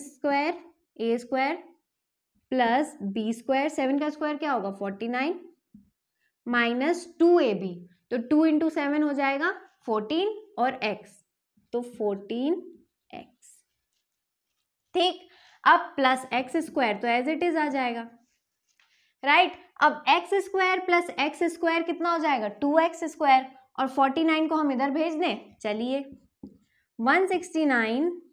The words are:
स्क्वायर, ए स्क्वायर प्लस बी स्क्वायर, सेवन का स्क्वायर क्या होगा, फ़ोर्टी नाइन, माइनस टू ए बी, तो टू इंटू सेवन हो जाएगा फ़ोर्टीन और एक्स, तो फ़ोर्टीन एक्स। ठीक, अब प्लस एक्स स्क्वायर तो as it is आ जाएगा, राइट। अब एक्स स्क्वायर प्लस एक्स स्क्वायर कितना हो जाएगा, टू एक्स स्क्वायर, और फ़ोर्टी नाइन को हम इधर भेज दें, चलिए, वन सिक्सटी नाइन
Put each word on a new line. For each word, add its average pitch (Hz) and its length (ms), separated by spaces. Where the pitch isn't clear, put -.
स्क्वायर, 294 560
ए 233 220
स्क्वायर 269 440
प्लस 254 500
बी 214 300
स्क्वायर, 269 380
सेवन 285 280
का 302 120
स्क्वायर 302 260
क्या 294 160
होगा, 196 200
फ़ोर्टी 196 360
नाइन, 262 320
माइनस 240 720
टू 349 220
ए 226 140
बी, 180 220
तो 240 100
टू 302 260
इंटू 311 240
सेवन 302 320
हो 294 100
जाएगा 277 380
फ़ोर्टीन 247 420
और 254 160
एक्स, 208 260
तो 240 100
फ़ोर्टीन 226 720
एक्स। - 400
ठीक, 359 240
अब 330 160
प्लस 262 280
एक्स 254 240
स्क्वायर 254 380
तो 240 120
as 247 200
it 311 160
is 339 120
आ 302 120
जाएगा, 247 380
राइट। 302 360
अब - 280
एक्स 349 240
स्क्वायर 370 360
प्लस 349 380
एक्स 294 240
स्क्वायर 330 280
कितना 339 300
हो 330 60
जाएगा, 269 320
टू 285 280
एक्स 330 280
स्क्वायर, 269 400
और 262 100
फ़ोर्टी 269 360
नाइन 320 240
को 311 80
हम 302 160
इधर 269 180
भेज 311 260
दें, 294 400
चलिए, 240 480
वन 302 280
सिक्सटी 349 400
नाइन 247 440